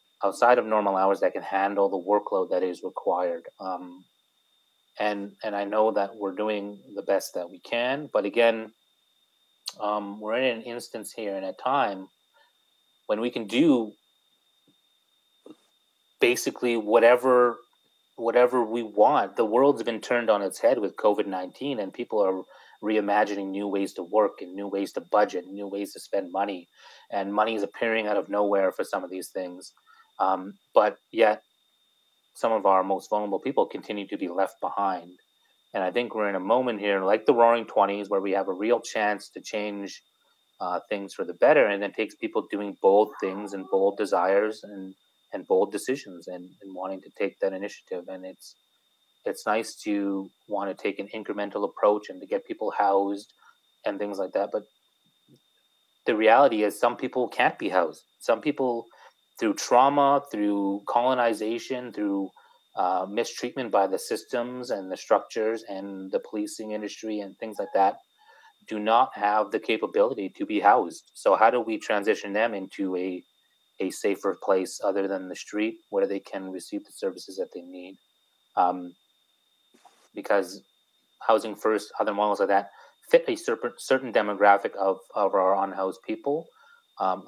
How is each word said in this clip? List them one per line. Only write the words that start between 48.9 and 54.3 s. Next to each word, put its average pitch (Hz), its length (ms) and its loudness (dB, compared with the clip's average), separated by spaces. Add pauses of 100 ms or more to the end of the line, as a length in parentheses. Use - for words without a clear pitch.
it's - 200 -6
nice 110 380 0
to 98 460 -2 (180)
want 98 280 -4
to - 80 -12
take 101 160 -4
an 101 140 -10
incremental 104 560 -6
approach 104 400 2
and 90 120 -14
to 98 60 -14
get - 200 -4
people 110 240 -6
housed 98 640 0 (520)
and 101 140 -4
things 101 180 -6
like 95 140 -6